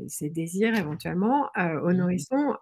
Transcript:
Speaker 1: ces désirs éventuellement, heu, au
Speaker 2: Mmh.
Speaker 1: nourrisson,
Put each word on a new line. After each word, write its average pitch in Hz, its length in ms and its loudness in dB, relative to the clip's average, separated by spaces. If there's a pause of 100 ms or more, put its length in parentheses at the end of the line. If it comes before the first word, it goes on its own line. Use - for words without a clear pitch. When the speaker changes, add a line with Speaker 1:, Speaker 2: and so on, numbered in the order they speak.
Speaker 1:
ces 151 220 -6
désirs 175 460 0
éventuellement, 185 720 0 (100)
heu, 165 260 0
au 175 80 4
Speaker 2:
Mmh. - 20 6
Speaker 1:
nourrisson, 185 680 2